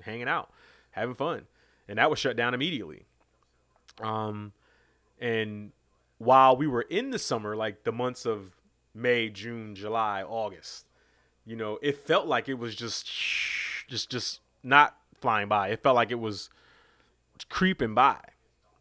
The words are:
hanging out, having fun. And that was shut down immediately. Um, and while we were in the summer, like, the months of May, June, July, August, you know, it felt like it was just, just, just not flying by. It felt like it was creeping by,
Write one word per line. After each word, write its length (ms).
hanging 240
out, 240
having 240
fun. 320
And 100
that 140
was 80
shut 160
down 180
immediately. 540
Um, 500
and 520
while 360
we 120
were 160
in 260
the 80
summer, 380
like, 300
the 60
months 360
of 240
May, 360
June, 460
July, 480
August, 640
you 100
know, 280
it 140
felt 280
like 240
it 60
was 200
just, 300
just, 220
just 320
not 340
flying 260
by. 220
It 140
felt 120
like 140
it 100
was 300
creeping 460
by, 260